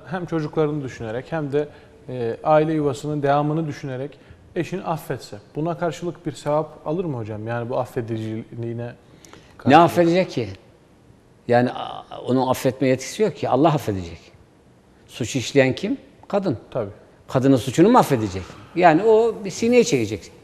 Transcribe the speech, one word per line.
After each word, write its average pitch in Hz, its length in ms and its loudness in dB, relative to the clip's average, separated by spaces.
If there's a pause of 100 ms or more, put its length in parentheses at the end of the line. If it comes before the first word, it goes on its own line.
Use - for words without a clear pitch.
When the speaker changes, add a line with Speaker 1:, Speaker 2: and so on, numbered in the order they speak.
Speaker 1:
hem 175 200 -8
çocuklarını 151 580 -2
düşünerek 117 480 -8
hem 151 200 -6
de, 147 160 -2 (420)
e, 120 340 -6
aile 156 300 4
yuvasının 147 500 -2
devamını 151 440 0
düşünerek 135 440 -8 (440)
eşini 180 280 -6
affetse, 151 540 -8 (180)
buna 160 220 -4
karşılık 170 480 -6
bir 151 60 -6
sevap 151 560 -4
alır 175 180 -4
mı 143 120 -4
hocam? 107 300 -8
Yani 120 220 -6
bu 131 80 -4
affediciliğine 117 1080 -8
Speaker 2:
Ne 120 80 -14 (640)
Speaker 1:
karşılık. 147 260 8
Speaker 2:
affedecek 175 460 2
ki? 113 180 -4 (1000)
Yani 123 240 4
a-, - 320 -12 (240)
onun 131 200 2
affetme 131 400 0
yetkisi 127 360 -2
yok 185 120 -2
ki. 120 140 -4
Allah 131 180 4
affedecek. 95 520 -2 (880)
Suç - 280 -8
işleyen 131 400 2
kim? 240 220 -4 (300)
Kadın. 190 300 -2 (140)
Speaker 1:
Tabii. 107 180 -6 (380)
Speaker 2:
Kadının 135 300 4
suçunu 160 320 4
mu 254 80 8
affedecek? 107 460 2 (320)
Yani 170 280 6
o 220 320 4 (100)
bir 185 40 -8
sineye 233 340 4
çekecek, 110 480 -2 (120)